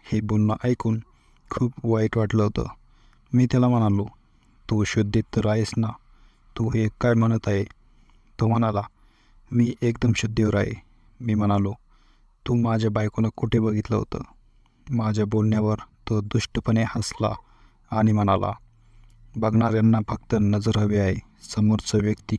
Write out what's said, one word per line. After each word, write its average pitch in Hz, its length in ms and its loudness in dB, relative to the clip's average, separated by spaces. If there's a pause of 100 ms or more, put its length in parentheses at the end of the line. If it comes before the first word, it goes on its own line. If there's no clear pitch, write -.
हे 107 180 -2
बोलणं 107 420 2
ऐकून 113 360 -2 (500)
खूप 123 240 -2 (100)
वाईट 113 340 0
वाटलं 110 260 2
होतं. - 220 -2 (680)
मी 127 120 4
त्याला 123 220 2
म्हणालो, 107 380 2 (640)
"तू 107 140 0
शुद्धीत 107 400 0 (120)
तर 107 120 0
आहेस 107 300 0
ना? 113 100 0 (680)
तू 113 120 -2
हे 113 180 0 (140)
काय 120 120 4
म्हणत 113 340 2
आहे?" 98 160 0 (760)
तो 113 80 2
म्हणाला, 113 340 0 (680)
"मी 120 300 2
एकदम 120 340 0
शुद्धीवर 110 400 0
आहे." 101 180 0 (480)
मी 113 120 -2
म्हणालो, 101 400 0 (760)
"तू 131 60 0
माझ्या 113 360 0
बायकोला 107 380 -2 (100)
कुठे 117 220 0
बघितलं 110 360 -2
होतं?" - 260 -4 (680)
माझ्या 110 360 -2
बोलण्यावर 107 520 0 (320)
तो 107 120 0
दुष्टपणे 110 680 -2
हसला 107 460 -4 (580)
आणि 110 200 2
म्हणाला, 98 400 0 (840)
"बघणाऱ्यांना 110 680 2
फक्त - 340 -4
नजर 104 360 0
हवी 104 200 0
आहे. 95 180 2 (280)
समोरचा 107 540 0
व्यक्ती 107 420 -2